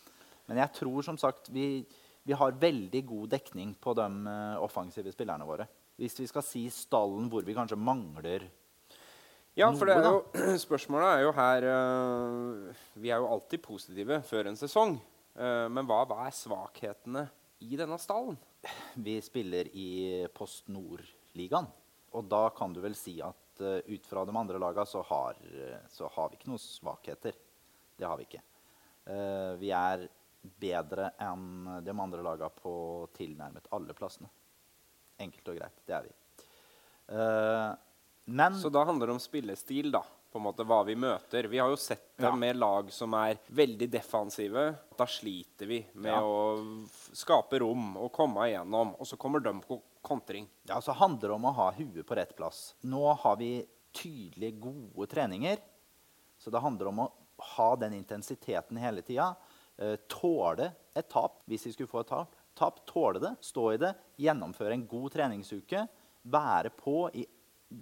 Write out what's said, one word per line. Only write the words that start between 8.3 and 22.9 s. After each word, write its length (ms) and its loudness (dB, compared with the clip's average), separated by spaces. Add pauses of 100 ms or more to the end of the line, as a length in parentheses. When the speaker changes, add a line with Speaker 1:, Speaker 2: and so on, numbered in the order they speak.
Speaker 2:
Ja, 120 8
for 160 4
det 120 8
er 40 8
Speaker 1:
noe, 220 6
da. 180 -4
Speaker 2:
jo, 180 4
<clears throat> 60 -4
spørsmålet 460 4
er 100 8
jo 120 6
her, 340 6
eh, 1120 0 (120)
vi 180 -4
er 100 4
jo 80 0
alltid 320 -2
positive 600 -4
før 260 -2
en 80 -6
sesong. 380 4 (400)
Eh, 340 0
men 160 -2
hva, 200 4
hva 200 -6
er 80 -6
svakhetene 920 -8 (340)
i 160 -8
denne 220 -4
stallen? 400 -4 (540)
Speaker 1:
Vi 280 -4
spiller 480 -4
i 180 -10 (440)
Post 400 -14
Nord-ligaen. 960 -6 (440)
Og 140 -6
da 220 6
kan 240 -4
du 80 -8
vel 160 -6